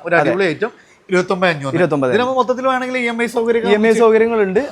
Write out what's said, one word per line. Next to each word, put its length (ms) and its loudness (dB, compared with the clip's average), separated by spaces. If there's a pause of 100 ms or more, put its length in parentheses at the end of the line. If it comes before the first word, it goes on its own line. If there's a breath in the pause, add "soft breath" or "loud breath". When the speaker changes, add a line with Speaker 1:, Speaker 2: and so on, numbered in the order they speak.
Speaker 1:
ഒരു 100 -2
Speaker 2:
അതെ. 60 4
Speaker 1:
അടിപൊളി 300 0
ഐറ്റം 200 -4 (380 soft breath)
ഇരുപത്തൊമ്പത് 420 0
അഞ്ഞൂറ്. 260 -6
Speaker 2:
ഇരുപത്തൊമ്പത് 320 0
അഞ്ഞൂറ്. 160 0
Speaker 1:
ഇതിന് 140 -2
മൊത്തത്തിൽ 320 -2
വേണമെങ്കിൽ 320 -4
ഇ 80 -2
എം 140 -6
ഐ 100 -2
സൗകര്യം 360 0
Speaker 2:
ഇ 60 6
എം 120 2
ഐ 120 4
സൗകര്യങ്ങളുണ്ട്. 580 2 (120)